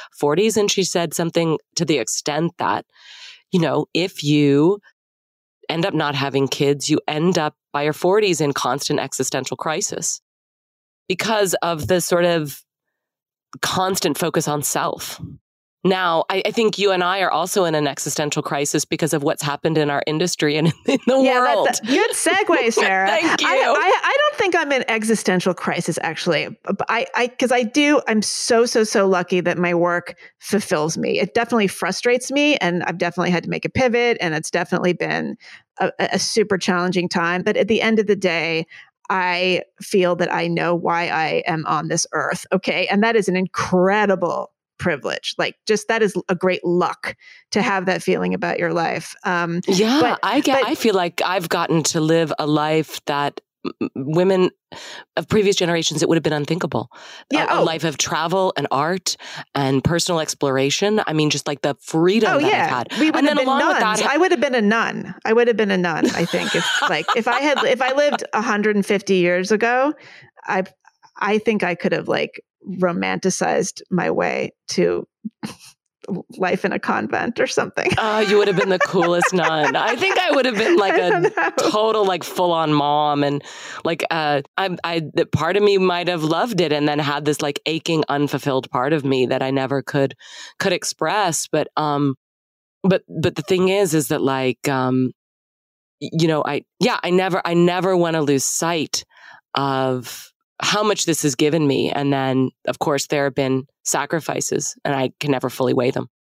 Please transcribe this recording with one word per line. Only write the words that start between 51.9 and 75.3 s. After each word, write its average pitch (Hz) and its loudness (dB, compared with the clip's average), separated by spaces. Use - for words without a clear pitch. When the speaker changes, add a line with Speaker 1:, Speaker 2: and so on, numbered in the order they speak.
Speaker 1:
live 160 2
a 151 -4
life 151 0
that 143 -2
m-, - -8
m-, - -4
women 180 2
of 175 -6
previous 202 2
generations, 165 0
it 165 2
would 165 4
have 160 0
been 156 0
unthinkable. 147 -4
Speaker 2:
Yeah, 302 0
Speaker 1:
A, 339 0
a - 2
Speaker 2:
oh. 208 4
Speaker 1:
life 160 0
of 156 -2
travel 170 0
and 143 -2
art 160 -2
and 135 2
personal 170 0
exploration. 143 0
I 156 -4
mean, 151 2
just, 147 -4
like, 147 -6
the 143 -2
freedom 190 2
Speaker 2:
Oh, 285 2
Speaker 1:
that 294 2
I've 415 2
Speaker 2:
yeah. 214 2
Speaker 1:
had. 123 -2
Speaker 2:
We 311 2
would 311 0
Speaker 1:
And 269 2
Speaker 2:
have 294 2
Speaker 1:
then 262 2
Speaker 2:
been - -2
Speaker 1:
along 277 2
with 339 2
Speaker 2:
nuns. 214 0
Speaker 1:
that 214 0
Speaker 2:
I 277 2
would 359 4
have 349 2
been 254 0
a 233 2
nun. 214 0
I 220 2
would 233 4
have 233 2
been 202 0
a 190 0
nun, 175 0
I 175 0
think. 175 -4
If, 170 -2
Speaker 1:
<laughs> 285 0
Speaker 2:
like, 160 -2
if 226 -2
I 240 0
had, 285 0
if 240 2
I 254 2
lived 294 2
a 208 0
hundred 208 2
and 196 2
fifty 196 0
years 180 2
ago, 240 2
I, 190 -2
I 208 0
think 214 0
I 175 -2
could 170 -2
have, 165 -2
like, 147 -2
romanticized 185 -2
my 180 0
way - -2
to - 0